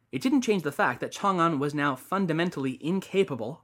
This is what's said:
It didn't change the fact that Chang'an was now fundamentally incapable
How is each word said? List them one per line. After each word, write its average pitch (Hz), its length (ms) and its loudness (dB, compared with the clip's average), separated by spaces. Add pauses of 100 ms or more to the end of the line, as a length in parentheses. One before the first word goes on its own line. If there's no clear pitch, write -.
(120)
It 135 100 -4
didn't 269 200 4
change 202 220 2
the 139 80 -2
fact - 280 0
that - 140 -8
Chang'an 170 460 2
was 147 160 -2
now 143 200 0
fundamentally 160 880 -2
incapable 165 800 -2